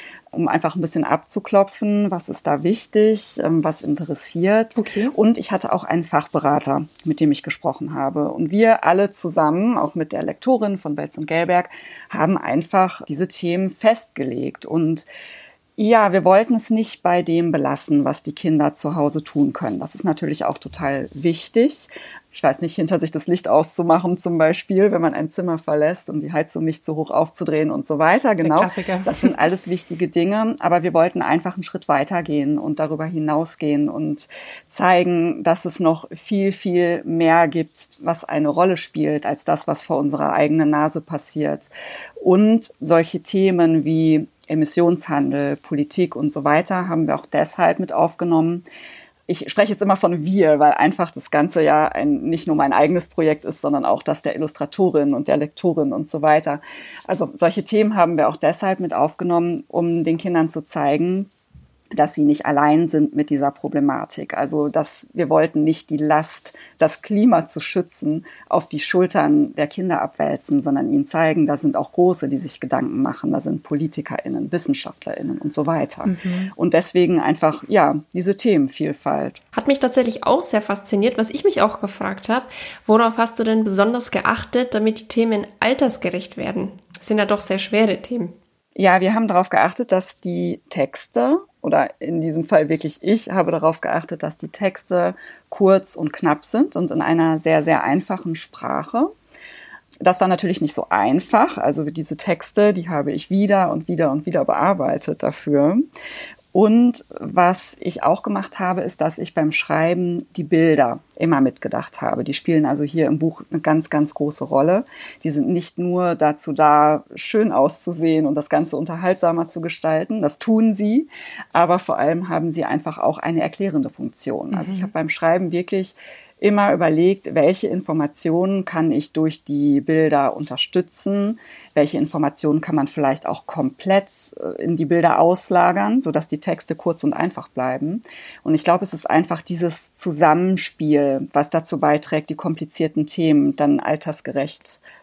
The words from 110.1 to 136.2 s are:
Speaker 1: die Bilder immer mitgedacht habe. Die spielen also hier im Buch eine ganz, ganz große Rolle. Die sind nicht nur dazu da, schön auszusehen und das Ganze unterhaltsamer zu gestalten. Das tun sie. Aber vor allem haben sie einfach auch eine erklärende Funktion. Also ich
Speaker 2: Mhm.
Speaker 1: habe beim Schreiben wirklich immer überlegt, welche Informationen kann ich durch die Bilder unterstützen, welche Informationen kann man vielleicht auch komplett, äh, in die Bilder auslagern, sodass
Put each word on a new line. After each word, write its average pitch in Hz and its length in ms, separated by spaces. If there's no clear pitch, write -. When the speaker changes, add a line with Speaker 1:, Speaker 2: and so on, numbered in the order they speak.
Speaker 1:
die 175 80
Bilder 151 560
immer 147 260
mitgedacht - 600
habe. 120 220
Die 139 100
spielen 156 320
also 143 180
hier 151 220
im 151 140
Buch 160 320
eine 160 80
ganz, 156 320
ganz 151 240
große 147 300
Rolle. 156 380
Die 165 60
sind 147 200
nicht 175 280
nur 180 380
dazu 151 360
da, 151 520
schön 220 380
auszusehen 156 760
und 139 80
das 147 160
Ganze 156 280
unterhaltsamer 170 720
zu 165 140
gestalten. 165 640
Das 147 160
tun 220 340
sie. 214 340
Aber 175 240
vor - 220
allem 170 300
haben 165 200
sie 160 160
einfach 151 320
auch - 220
eine 165 220
erklärende 160 500
Funktion. - 640
Also 175 160
ich 190 80
Speaker 2:
Mhm. 180 40
Speaker 1:
habe 196 100
beim 160 160
Schreiben 165 420
wirklich 185 420
immer 208 300
überlegt, 175 640
welche 180 320
Informationen 175 960
kann 160 300
ich - 180
durch 160 320
die 143 380
Bilder 151 560
unterstützen, 180 1000
welche 147 240
Informationen 151 640
kann 160 140
man 143 120
vielleicht 139 400
auch - 180
komplett, 190 920
äh, - 120
in 165 140
die 160 80
Bilder 170 340
auslagern, 180 800
sodass 233 300